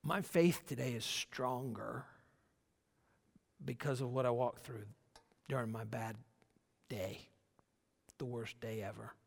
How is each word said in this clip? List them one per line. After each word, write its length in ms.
My 180
faith 440
today 280
is 100
stronger 1000
because 340
of 140
what 120
I 40
walked 340
through 220
during 200
my 140
bad 320
day, 400
the 60
worst 360
day 200
ever. 320